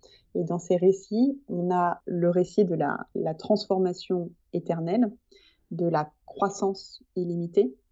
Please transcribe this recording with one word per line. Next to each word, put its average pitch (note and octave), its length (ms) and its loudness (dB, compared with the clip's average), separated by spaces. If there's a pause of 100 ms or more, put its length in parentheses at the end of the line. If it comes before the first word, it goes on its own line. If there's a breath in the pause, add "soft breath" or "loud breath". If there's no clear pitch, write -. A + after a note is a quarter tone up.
(360 soft breath)
Et F3 80 0
dans E3+ 160 -4
ces F3+ 160 0
récits, G#3 720 2
on F3+ 260 -2
a F3 320 0
le F3 240 2
récit F3+ 340 2
de F3 120 0
la, D3 300 -2 (100)
la D#3+ 180 -4
transformation F#3 960 -2 (220)
éternelle, F3 600 0 (600 soft breath)
de E3+ 140 -2
la D#3 260 0 (120)
croissance - 760 -4 (140)
illimitée, F3 580 0 (160)